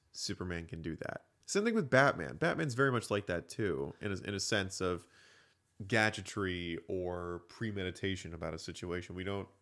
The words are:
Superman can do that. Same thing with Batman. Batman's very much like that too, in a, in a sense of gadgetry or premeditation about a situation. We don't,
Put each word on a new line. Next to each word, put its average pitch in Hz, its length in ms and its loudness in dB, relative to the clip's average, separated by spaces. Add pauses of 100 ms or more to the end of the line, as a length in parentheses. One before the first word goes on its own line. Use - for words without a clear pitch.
(120)
Superman 87 540 -4
can 82 160 -10
do 80 140 -2
that. - 280 -6 (220)
Same 208 180 2
thing 226 100 2
with 180 140 2
Batman. 127 480 6
Batman's 160 380 0
very 135 180 4
much 117 180 0
like 101 180 2
that 87 200 -2
too, 76 540 0
in 101 100 -2
a, 95 40 -2
in - 180 -4
a 95 60 0
sense 95 420 0
of 90 240 0 (800)
gadgetry 98 1000 2
or 87 600 -4
premeditation 95 840 -4
about 82 180 -4
a 80 60 -6
situation. 87 560 -6
We 90 100 -6
don't, 98 240 -4 (140)